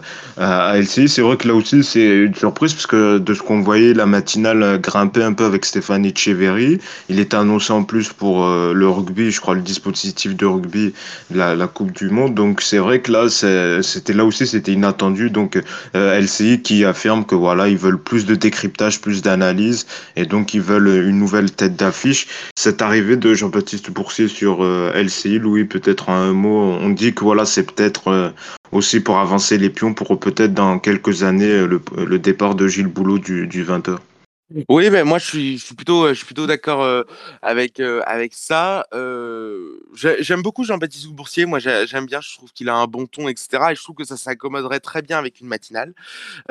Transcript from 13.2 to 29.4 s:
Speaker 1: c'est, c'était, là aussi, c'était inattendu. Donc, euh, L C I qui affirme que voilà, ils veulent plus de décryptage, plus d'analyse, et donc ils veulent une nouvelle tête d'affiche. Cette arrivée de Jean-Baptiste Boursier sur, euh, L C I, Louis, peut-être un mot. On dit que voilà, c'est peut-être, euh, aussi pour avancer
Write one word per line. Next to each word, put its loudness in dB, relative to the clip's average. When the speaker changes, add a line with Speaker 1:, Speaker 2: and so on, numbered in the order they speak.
Speaker 1:
c'est, 2
c'était, -4
là 4
aussi, 2
c'était -2
inattendu. 0
Donc, -2
euh, 2
L 2
C 2
I 0
qui 4
affirme 0
que 0
voilà, 2
ils 2
veulent 2
plus -2
de 2
décryptage, -2
plus -4
d'analyse, 0
et -2
donc -2
ils 0
veulent 4
une 2
nouvelle 2
tête 0
d'affiche. 0
Cette 0
arrivée 2
de 4
Jean-Baptiste -2
Boursier -2
sur, 0
euh, 0
L 2
C -4
I, 2
Louis, 2
peut-être 0
un 2
mot. 2
On 0
dit 0
que -4
voilà, 4
c'est 0
peut-être, -2
euh, 2
aussi 2
pour 2
avancer 2